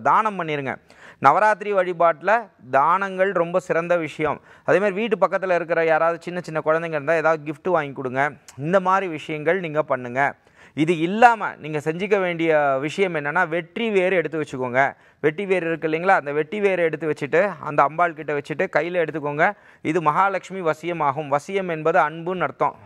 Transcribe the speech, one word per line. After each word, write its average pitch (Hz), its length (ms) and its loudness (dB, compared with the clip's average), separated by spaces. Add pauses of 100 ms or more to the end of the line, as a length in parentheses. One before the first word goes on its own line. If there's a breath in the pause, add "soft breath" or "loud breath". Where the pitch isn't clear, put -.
தானம் 185 420 2
பண்ணிருங்க. 143 320 -4 (420 loud breath)
நவராத்திரி 202 560 4
வழிபாட்டுல 180 760 2 (220)
தானங்கள் 185 640 2
ரொம்ப 175 280 0
சிறந்த 170 360 0
விஷயம். 151 440 -4 (240 loud breath)
அதே 156 140 4
மாதிரி 196 180 0
வீட்டு 220 200 -2
பக்கத்துல 185 380 0
இருக்கிற 165 300 0
யாராவது 160 380 2
சின்ன 175 180 -8
சின்ன 156 240 -6
குழந்தைங்க 165 240 2
இருந்தா, 156 260 0
ஏதாவது 156 380 0
gift 147 160 -8
வாங்கி 156 240 0
கொடுங்க. 135 400 -2 (240)
இந்த 165 240 0
மாதிரி 185 280 0
விஷயங்கள் 156 520 -4
நீங்க 156 220 -2
பண்ணுங்க. 127 520 -2 (400 soft breath)
இது 156 240 2
இல்லாம 202 580 2
நீங்க 151 220 -8
செஞ்சுக்க 180 420 -2
வேண்டிய 160 600 0
விஷயம் 170 340 -2
என்னன்னா, 156 340 -2
வெற்றி 175 420 -4
வேர் 190 220 2
எடுத்து 160 280 0
வச்சுக்கோங்க. 127 540 -2 (260 soft breath)
வெட்டி 156 260 0
வேர் 185 180 0
இருக்கு 165 240 -2
இல்லைங்களா, 160 180 -2
அந்த 151 260 2
வெட்டி 156 280 -4
வேரை 196 160 2
எடுத்து 160 340 -2
வச்சுட்டு, 156 400 0 (100)
அந்த 147 220 0
அம்பாள் 160 320 0
கிட்ட 147 180 -8
வச்சுட்டு, 147 340 -4 (100)
கையில 170 300 0
எடுத்துக்கோங்க. 147 460 -2 (300 soft breath)
இது 160 200 0
மகாலட்சுமி 180 680 0
வசியமாகும். 156 580 -2
வசியம் 185 400 -2
என்பது 160 300 0
அன்புன்னு 165 420 -2
அர்த்தம். 151 460 -2